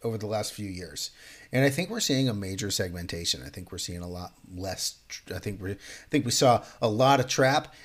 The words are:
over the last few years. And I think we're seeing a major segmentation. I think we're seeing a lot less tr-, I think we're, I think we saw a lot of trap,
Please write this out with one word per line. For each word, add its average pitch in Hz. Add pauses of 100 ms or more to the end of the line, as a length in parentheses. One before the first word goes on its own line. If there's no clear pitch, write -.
over 113
the 107
last 107
few 104
years. 87 (420)
And 127
I 143
think 175
we're 226
seeing 135
a 110
major 98
segmentation. 87
I -
think 92
we're 90
seeing 87
a 87
lot 90 (220)
less 92 (140)
tr-, -
I 90
think 104
we're, 95
I -
think 139
we 117
saw 120 (160)
a 120
lot 127
of 131
trap, 139 (100)